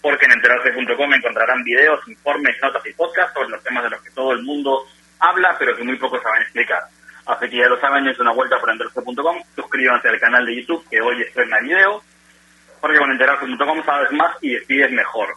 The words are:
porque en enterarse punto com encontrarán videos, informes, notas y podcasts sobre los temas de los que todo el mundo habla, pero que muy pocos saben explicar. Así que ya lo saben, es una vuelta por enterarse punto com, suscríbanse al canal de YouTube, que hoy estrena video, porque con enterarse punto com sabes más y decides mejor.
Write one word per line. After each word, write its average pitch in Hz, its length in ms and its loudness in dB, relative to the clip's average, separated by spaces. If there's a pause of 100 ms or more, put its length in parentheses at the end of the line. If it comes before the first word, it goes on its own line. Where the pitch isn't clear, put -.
porque 139 240 2
en 131 60 4
enterarse 123 400 2
punto 120 260 -2
com 143 160 2
encontrarán 120 500 0
videos, 139 440 4
informes, 139 520 -2
notas 135 280 -2
y - 60 -12
podcasts 175 420 -2
sobre 139 140 -4
los 110 140 -12
temas 123 200 -4
de 113 80 -2
los 107 100 -10
que - 80 -20
todo 131 220 -2
el 120 100 -2
mundo 135 460 -2 (320)
habla, 180 400 4
pero 131 160 0
que 120 80 -8
muy 127 160 -4
pocos 127 240 -4
saben 110 180 0
explicar. - 400 -2 (460)
Así - 240 -4
que 120 60 -4
ya 123 100 4
lo 127 120 2
saben, 139 280 2
es 127 120 -4
una 120 140 2
vuelta 127 260 0
por 113 120 0
enterarse 113 320 -6
punto 123 180 -8
com, 170 160 0 (180)
suscríbanse 127 540 0
al 110 100 0
canal 123 240 4
de 117 120 -4
YouTube, - 340 -6
que 113 100 0
hoy 120 220 0
estrena 123 380 -2
video, 190 420 2 (800)
porque 151 160 2
con 143 140 2
enterarse 131 340 2
punto 127 180 -4
com 156 220 -2
sabes 143 260 0
más 156 300 0
y 131 140 -4
decides 135 340 0
mejor. 113 480 -4